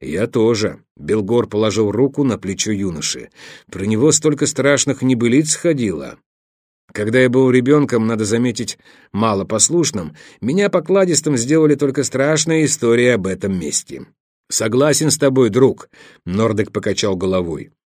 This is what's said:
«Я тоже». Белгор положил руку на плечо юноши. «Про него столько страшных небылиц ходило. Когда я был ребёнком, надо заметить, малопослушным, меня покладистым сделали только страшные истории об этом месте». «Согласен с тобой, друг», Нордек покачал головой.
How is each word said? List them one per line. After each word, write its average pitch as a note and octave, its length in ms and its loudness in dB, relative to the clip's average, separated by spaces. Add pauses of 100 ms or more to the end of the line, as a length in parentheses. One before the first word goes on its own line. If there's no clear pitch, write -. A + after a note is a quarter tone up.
«Я D#2+ 260 -4
тоже». A2 580 0 (120)
Белгор G#2+ 520 0
положил G#2+ 420 0
руку C3+ 340 0
на A2+ 140 0
плечо F#2+ 320 -4
юноши. F#2+ 600 -6 (400)
«Про G2 140 -8
него A2 280 2
столько D3 340 0
страшных C#3 560 0
небылиц B2+ 540 2
ходило. G2+ 600 -4 (760)
Когда A2 280 0
я B2+ 80 6
был C3 220 4
ребёнком, B2+ 560 2
надо A2 180 -2
заметить, A#2 540 -2 (340)
малопослушным, G#2+ 1040 -2 (240)
меня F#3+ 300 -2
покладистым F3+ 640 0
сделали D3+ 380 2
только C#3+ 300 -2
страшные D#3 600 0
истории A#2+ 440 2
об G#2+ 180 0
этом F#2+ 320 -4
месте». - 480 -8 (440)
«Согласен C3+ 600 0
с - 80 -2
тобой, C3 320 4
друг», B2 400 2 (340)
Нордек G2+ 480 0
покачал G2+ 440 -2
головой. F2+ 560 -4 (140)